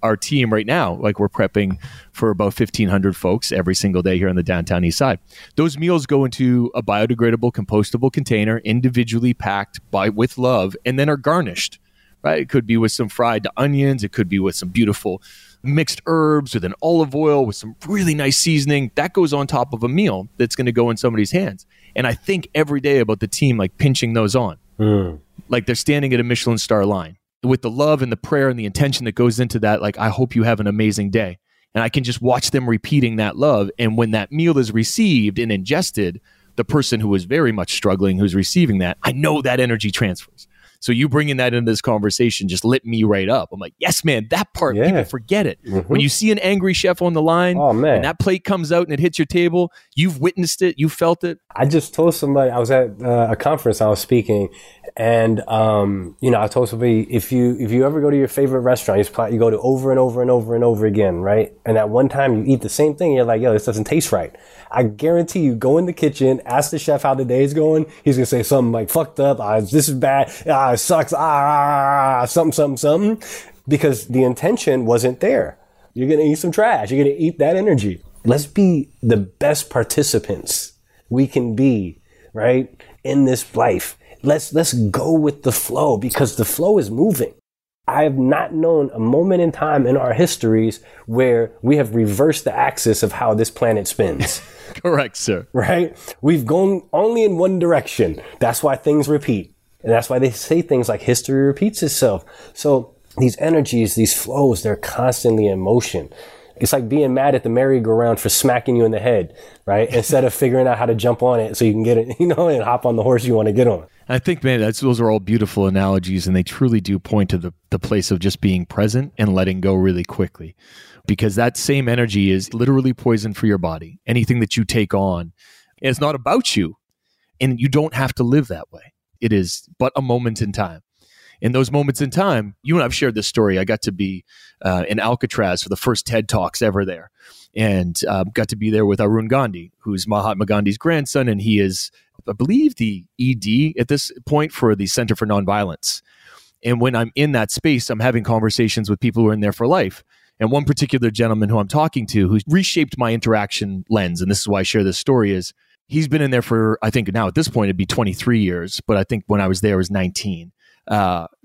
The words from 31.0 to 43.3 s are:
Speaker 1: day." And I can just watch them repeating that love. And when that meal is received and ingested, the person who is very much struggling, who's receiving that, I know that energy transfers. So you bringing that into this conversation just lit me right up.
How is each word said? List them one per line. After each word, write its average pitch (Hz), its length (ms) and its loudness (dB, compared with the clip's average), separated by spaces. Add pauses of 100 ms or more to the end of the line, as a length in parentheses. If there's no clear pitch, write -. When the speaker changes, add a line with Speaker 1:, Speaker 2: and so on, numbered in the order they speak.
Speaker 1:
day." 95 280 -2 (360)
And 113 100 0
I 113 60 -2
can 135 140 -2
just 120 180 -6
watch 123 300 0
them 131 140 0
repeating 117 500 0
that 107 200 -2
love. 110 420 2
And 113 200 0
when 117 140 2
that 107 200 -2
meal 160 240 2
is 117 160 0
received 113 640 0
and 117 140 0
ingested, 101 720 -2 (340)
the 117 80 -2
person 127 360 0
who 104 140 0
is 92 100 0
very 127 280 0
much 98 220 -4
struggling, 95 440 0
who's 98 160 2
receiving 104 440 2
that, 90 240 -2
I 127 100 -4
know 151 300 0
that 127 180 0
energy 113 300 0
transfers. - 560 -6 (360)
So 123 100 0
you 131 180 0
bringing 147 260 0
that 127 160 0
into 120 180 0
this 110 120 -2
conversation 107 640 0
just 90 160 -4
lit 123 220 0
me 113 180 0
right 101 240 0
up. 113 240 -2